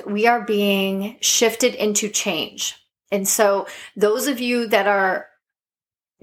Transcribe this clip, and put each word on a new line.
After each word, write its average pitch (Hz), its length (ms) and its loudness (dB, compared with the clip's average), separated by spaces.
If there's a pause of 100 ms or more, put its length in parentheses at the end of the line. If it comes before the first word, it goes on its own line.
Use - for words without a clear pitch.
we 208 220 0
are 240 180 2
being 202 720 0
shifted 233 560 2
into 208 320 -2
change. - 720 -6 (340)
And 196 160 -2
so 202 400 2 (300)
those 214 300 2
of 254 120 -2
you 240 280 -2
that 202 200 2
are 190 400 0 (960)